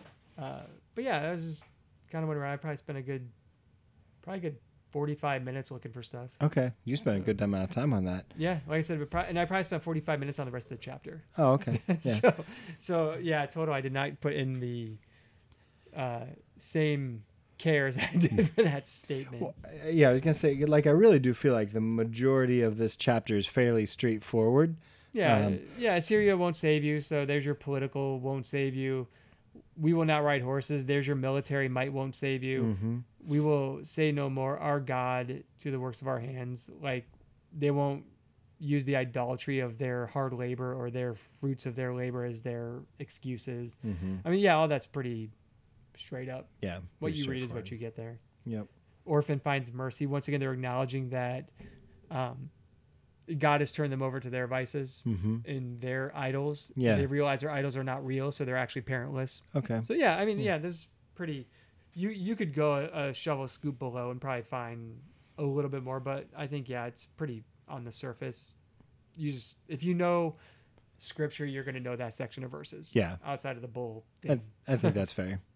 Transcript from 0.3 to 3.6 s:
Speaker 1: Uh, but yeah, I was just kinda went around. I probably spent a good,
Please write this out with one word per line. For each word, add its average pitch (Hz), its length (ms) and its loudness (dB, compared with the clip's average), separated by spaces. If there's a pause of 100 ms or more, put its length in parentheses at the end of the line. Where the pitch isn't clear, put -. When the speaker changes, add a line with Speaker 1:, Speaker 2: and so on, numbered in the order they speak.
Speaker 1:
Uh, 135 240 -10 (320)
but 233 80 -6
yeah, 190 200 0
I 160 100 -2
was 170 100 -4
just 160 220 -10 (440)
kinda 160 180 -6
went 151 120 -2
around. 139 140 -4
I 143 40 -4
probably 147 200 -6
spent 139 220 -10
a 135 40 -8
good, 131 260 -8 (920)